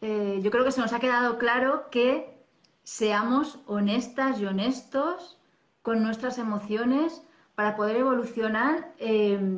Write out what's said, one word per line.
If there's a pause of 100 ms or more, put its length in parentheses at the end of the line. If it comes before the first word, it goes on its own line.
Eh,
yo
creo
que
se
nos
ha
quedado
claro
que (480)
seamos
honestas
y
honestos (440)
con
nuestras
emociones (320)
para
poder
evolucionar,
eh, (180)